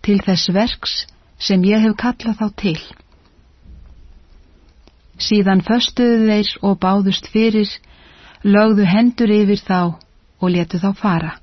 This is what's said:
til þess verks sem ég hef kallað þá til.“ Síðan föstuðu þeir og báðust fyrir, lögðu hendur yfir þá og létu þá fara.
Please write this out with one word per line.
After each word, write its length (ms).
til 220
þess 300
verks 400
sem 260
ég 200
hef 160
kallað 400
þá 160
til.“ 260
Síðan 420
föstuðu 680
þeir 200
og 180
báðust 480
fyrir, 400
lögðu 440
hendur 420
yfir 300
þá 220
og 100
létu 300
þá 160
fara. 480